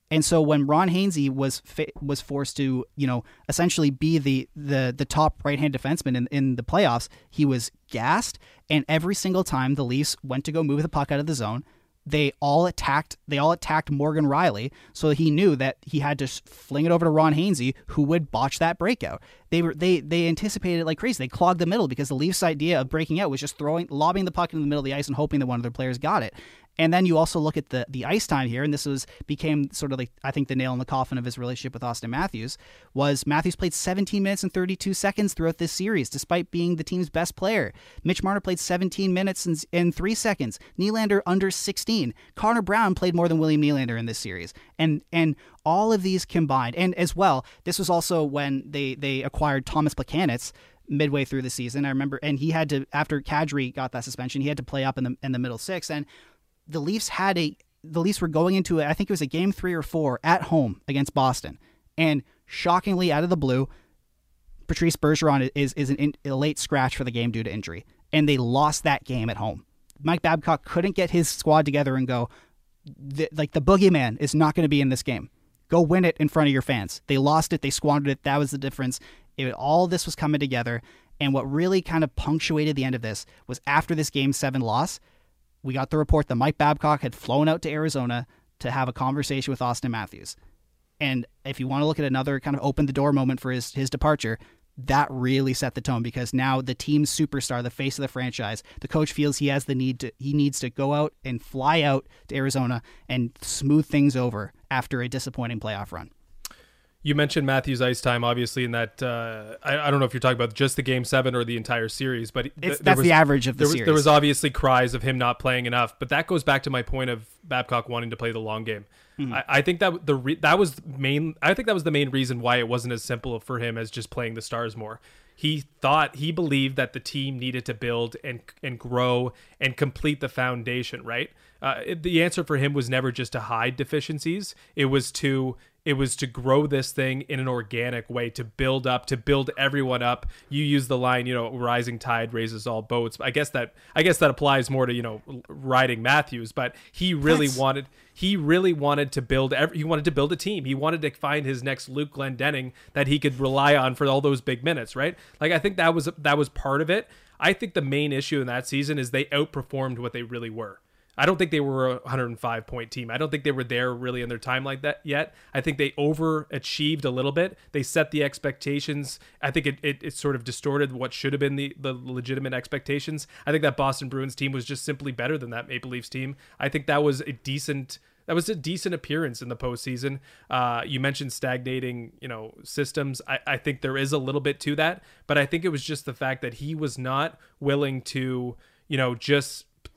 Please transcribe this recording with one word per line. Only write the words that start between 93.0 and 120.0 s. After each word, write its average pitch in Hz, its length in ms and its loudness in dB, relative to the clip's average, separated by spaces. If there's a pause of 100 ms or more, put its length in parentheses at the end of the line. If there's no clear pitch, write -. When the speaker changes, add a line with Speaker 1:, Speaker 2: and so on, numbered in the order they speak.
Speaker 1:
moment 135 280 2
for 131 100 -4
his, 123 220 -4
his 135 180 -2
departure, 139 480 0 (400)
that 135 320 2
really 131 420 2
set 127 220 -4
the 127 80 -8
tone, 123 200 0
because 120 300 -6
now 131 300 2
the 127 120 -6
team's 147 360 2
superstar, 135 520 -2
the 120 60 -6
face 135 300 -4
of 147 40 -4
the 135 60 -2
franchise, 120 540 -6 (180)
the - 80 -8
coach 156 240 0
feels 147 240 0
he 147 120 0
has 139 180 0
the 143 80 -2
need 131 260 -2
to, 123 180 -8
he 139 140 -4
needs 143 280 2
to 123 100 -4
go 139 240 -2
out 151 180 0 (120)
and 123 180 -6
fly 147 400 2
out 139 240 2 (220)
to - 80 -8
Arizona 131 440 0 (260)
and 123 360 -2
smooth 147 420 2
things 143 320 4
over 107 360 -2 (180)
after 127 320 -2
a 123 80 -4
disappointing 123 500 -6
playoff 104 320 -6
run. 85 180 -12 (920)
Speaker 2:
You 147 120 2
mentioned 147 320 2
Matthews' 135 340 2
ice 127 180 2
time, 120 220 0
obviously, 120 400 0
in 120 80 -2
that, 117 320 -4
uh, 113 640 -6
I, 147 240 0
I - 20 4
don't 139 80 4
know 135 80 4
if 123 80 -6
you're 123 60 -4
talking 127 160 4
about 117 180 0
just 135 220 0
the 143 60 0
Game 127 220 0
seven 131 300 2
or 123 80 0
the 117 140 -4
entire 113 320 -2
series, 123 420 -4
but 127 120 -4
th-, 143 200 -10
Speaker 1:
It's, 151 160 -2
Speaker 2:
there - 60 -12
Speaker 1:
that's 180 140 6
Speaker 2:
was, 135 60 6
Speaker 1:
the 170 60 6
average 143 380 6
of 131 80 -2
the 143 80 4
Speaker 2:
there - 20 8
was, 147 60 2
Speaker 1:
series. 120 140 0
Speaker 2:
there 160 80 6
was 147 120 4
obviously 147 440 6
cries 127 440 4
of 117 80 -4
him 127 160 0
not 123 220 0
playing 123 260 0
enough, 120 320 0
but 127 120 -6
that 147 180 0
goes 165 160 0
back 135 180 4
to - 80 -4
my 127 100 0
point 127 300 -2
of 113 160 -8 (160)
Babcock 127 460 -2
wanting 117 220 -4
to 113 60 -8
play 117 140 -4
the 113 80 -6
long 110 240 -6
game. 107 220 -8 (340)
Speaker 1:
Mm-hmm. 131 160 -4
Speaker 2:
I, 131 140 -2
I 139 140 4
think 175 180 0
that 175 260 0